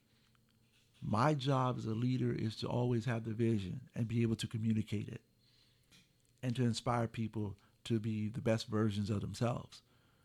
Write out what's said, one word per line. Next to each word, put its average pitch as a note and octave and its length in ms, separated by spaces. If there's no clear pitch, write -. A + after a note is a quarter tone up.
My B2 320
job C3 440
as A2+ 80
a A2+ 80
leader B2 380
is A2 260
to A#2+ 100
always B2 380
have A2+ 200
the A2+ 80
vision A2 480
and A#2 120
be A2+ 140
able A2+ 160
to - 100
communicate A2 640
it B2 120
and B2 140
to B2+ 80
inspire A#2+ 440
people G#2+ 500
to A2+ 140
be G#2+ 300
the - 120
best A2+ 260
versions G#2 420
of G2+ 120
themselves. - 600